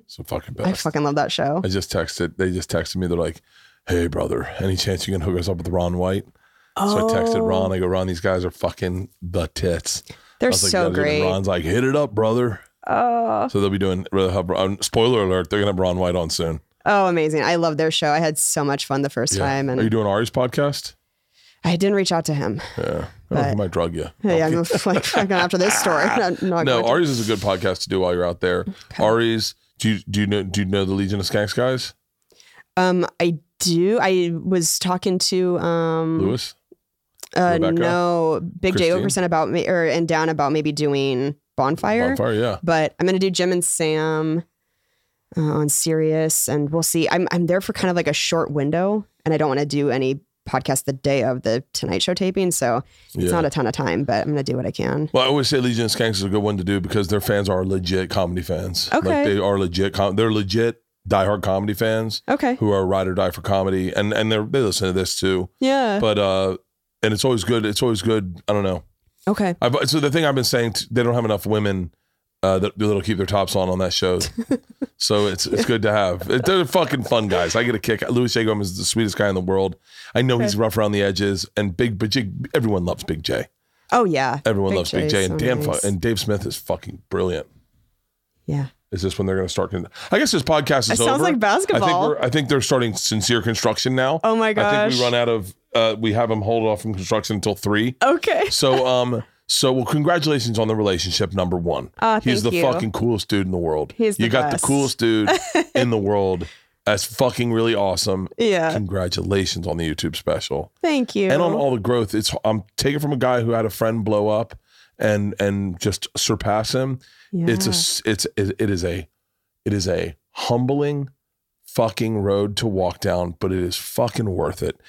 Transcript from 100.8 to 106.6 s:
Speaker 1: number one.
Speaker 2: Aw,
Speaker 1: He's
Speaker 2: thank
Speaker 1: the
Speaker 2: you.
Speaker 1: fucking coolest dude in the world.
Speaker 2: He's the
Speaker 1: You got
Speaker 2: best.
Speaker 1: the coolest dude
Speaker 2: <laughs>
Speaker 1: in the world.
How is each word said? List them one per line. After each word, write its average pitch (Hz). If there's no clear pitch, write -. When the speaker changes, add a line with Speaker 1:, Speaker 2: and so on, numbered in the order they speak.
Speaker 1:
number 90
one. 80
Speaker 2:
Aw, 220
Speaker 1:
He's 123
Speaker 2:
thank 117
Speaker 1:
the 175
Speaker 2:
you. 170
Speaker 1:
fucking 117
coolest 113
dude 98
in 92
the 90
world. 78
Speaker 2:
He's 214
the -
Speaker 1:
You 117
got 143
Speaker 2:
best. -
Speaker 1:
the -
coolest 139
dude 113
Speaker 2:
<laughs> -
Speaker 1:
in 123
the 113
world. 98